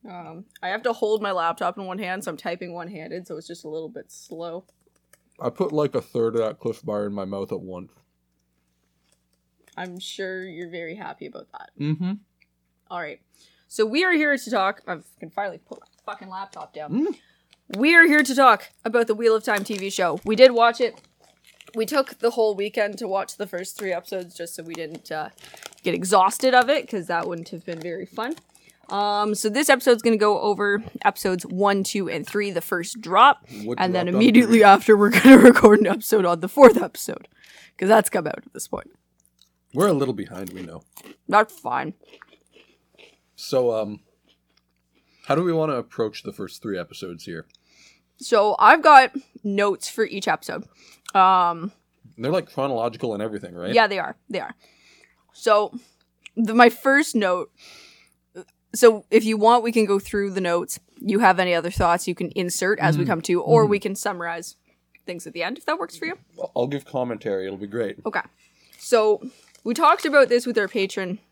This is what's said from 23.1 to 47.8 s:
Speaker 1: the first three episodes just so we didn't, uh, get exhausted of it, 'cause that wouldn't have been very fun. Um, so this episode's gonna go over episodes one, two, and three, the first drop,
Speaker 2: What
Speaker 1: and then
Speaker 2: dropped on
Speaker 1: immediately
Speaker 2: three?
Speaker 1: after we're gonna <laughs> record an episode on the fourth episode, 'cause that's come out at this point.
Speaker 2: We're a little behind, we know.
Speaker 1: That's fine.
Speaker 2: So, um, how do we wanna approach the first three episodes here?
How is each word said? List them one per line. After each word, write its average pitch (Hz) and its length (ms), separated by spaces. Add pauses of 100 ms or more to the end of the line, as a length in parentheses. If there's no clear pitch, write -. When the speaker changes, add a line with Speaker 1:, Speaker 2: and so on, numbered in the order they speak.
Speaker 1:
the 202 100
first 185 300
three 190 160
episodes 175 420
just 170 200
so 160 80
we 165 100
didn't, 165 380
uh, 156 180 (540)
get 180 100
exhausted 196 600
of 247 160
it, 294 200
'cause 180 180
that 175 200
wouldn't 170 220
have 170 160
been 165 140
very 170 260
fun. 233 300 (540)
Um, 208 440
so 214 160
this 277 200
episode's 247 340
gonna 226 140
go 208 240
over 202 420 (200)
episodes 185 420
one, 196 380
two, 190 260
and 147 180
three, 202 240
the 170 100
first 180 400
drop, 214 440 (180)
Speaker 2:
What - 160
Speaker 1:
and 185 160
then 180 100
Speaker 2:
dropped 180 100
on 202 60
Speaker 1:
immediately 233 380
Speaker 2:
three? 214 40
Speaker 1:
after 202 340
we're 202 120
gonna 247 280
<laughs> 247 120
record 214 300
an 208 80
episode 208 380
on 175 160
the 185 80
fourth 262 320
episode, - 460 (500)
'cause 185 120
that's 214 200
come 170 180
out - 180
at - 80
this - 140
point. - 240 (840)
Speaker 2:
We're 139 140
a 180 60
little 135 200
behind, 92 380
we 92 100
know. 82 220 (440)
Speaker 1:
That's 214 300
fine. 127 360 (1400)
Speaker 2:
So, 127 380
um, 104 280 (1200)
how 139 100
do 165 80
we 175 100
wanna 156 220
approach 117 480
the 101 100
first - 280
three 101 160
episodes 87 480
here? 82 220 (720)